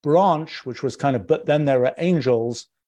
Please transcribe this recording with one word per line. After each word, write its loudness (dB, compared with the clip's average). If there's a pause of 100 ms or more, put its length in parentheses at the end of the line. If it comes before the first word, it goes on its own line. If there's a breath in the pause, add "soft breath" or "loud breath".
branch, 0
which -10
was -4
kind 0
of, -6
"But 0
then 2
there 2
are -2
angels," 0 (220)